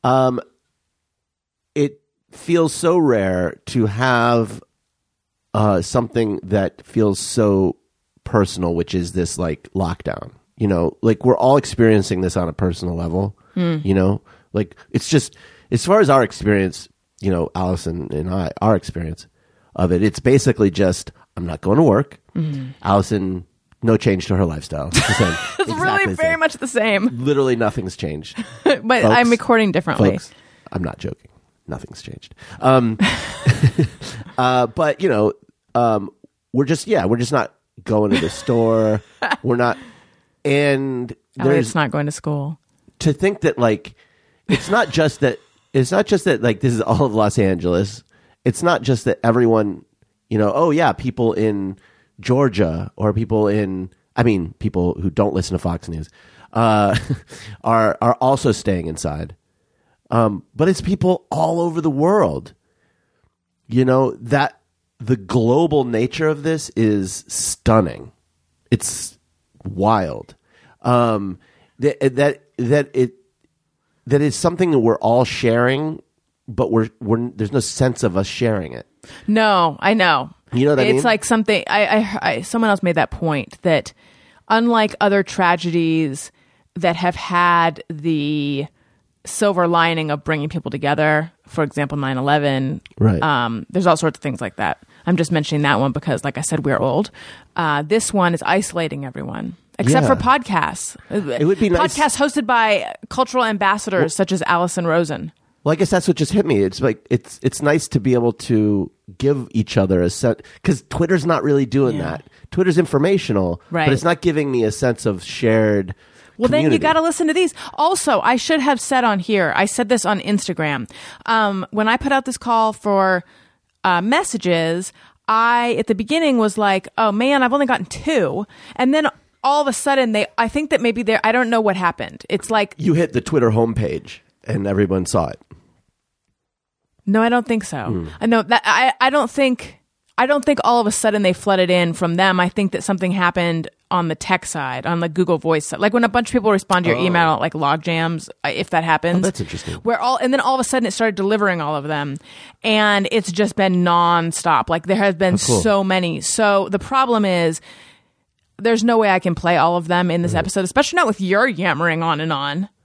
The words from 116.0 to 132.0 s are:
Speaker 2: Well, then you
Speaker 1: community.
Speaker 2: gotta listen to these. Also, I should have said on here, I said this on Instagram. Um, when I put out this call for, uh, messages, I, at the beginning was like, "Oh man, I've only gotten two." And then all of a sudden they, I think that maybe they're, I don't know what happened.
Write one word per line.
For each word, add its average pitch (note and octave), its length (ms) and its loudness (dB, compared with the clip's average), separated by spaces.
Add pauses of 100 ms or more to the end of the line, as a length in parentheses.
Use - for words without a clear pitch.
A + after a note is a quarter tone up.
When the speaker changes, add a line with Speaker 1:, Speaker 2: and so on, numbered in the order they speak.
Speaker 2:
Well, A#3 120 2
then D4+ 120 2
you D#4 60 2
Speaker 1:
community. D4+ 140 4
Speaker 2:
gotta D#4+ 200 2
listen E4 260 0
to D#4 60 0
these. F4+ 200 0 (220)
Also, D4+ 460 0
I B3 160 2
should D#4+ 220 0
have C4 220 0
said B3+ 240 0
on G3+ 140 2
here, F3+ 360 0
I G3 100 2
said A#3+ 220 -2
this A#3 180 0
on G3 140 0
Instagram. D#3 720 -4 (360)
Um, G#3 460 0
when G#3+ 160 0
I A#3 80 2
put C4+ 160 -4
out C4+ 140 0
this B3 120 -8
call A3+ 360 0
for, F#3+ 500 0 (640)
uh, F3 160 2
messages, F3+ 920 -2 (380)
I, A#3 500 2
at A3 80 -4
the A3 80 0
beginning C#4 440 0
was G#3+ 180 0
like, G3 300 0 (100)
"Oh G#3+ 160 2
man, C4 300 2
I've B3 100 2
only C#4+ 120 2
gotten A#3 200 -2
two." G#3 600 -2 (300)
And B3+ 180 2
then D4+ 140 2 (360)
all C#4+ 180 2
of C#4+ 60 0
a B3 60 -2
sudden C4 400 0
they, G#3 120 0 (120)
I A#3 120 2
think D4 220 -2
that D4 100 2
maybe A#3 220 0
they're, G#3+ 200 0
I A3 80 2
don't A#3+ 180 0
know A3+ 120 2
what G3+ 160 2
happened. - 520 -4